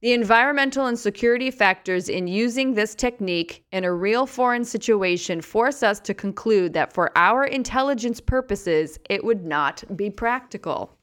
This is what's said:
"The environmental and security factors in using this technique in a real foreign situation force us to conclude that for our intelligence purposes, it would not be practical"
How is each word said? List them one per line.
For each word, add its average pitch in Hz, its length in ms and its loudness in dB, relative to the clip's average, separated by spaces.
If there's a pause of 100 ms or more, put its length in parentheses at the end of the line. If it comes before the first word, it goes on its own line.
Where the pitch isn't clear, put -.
"The 240 120 2
environmental 262 720 2
and 240 140 -2
security 240 520 0
factors 185 580 0
in 180 180 -4
using 240 480 0
this 214 200 -2
technique 185 760 -4
in 185 120 -4
a 180 100 0
real 208 340 0
foreign 247 380 0
situation 190 760 0
force 247 420 0
us 208 180 2
to - 120 -6
conclude 196 600 0
that 156 200 -2
for 175 240 0
our 214 260 4
intelligence 254 760 -2
purposes, 185 800 -2 (100)
it 196 140 -2
would 214 220 0
not 147 380 -2 (140)
be 202 140 -2
practical" 233 920 -6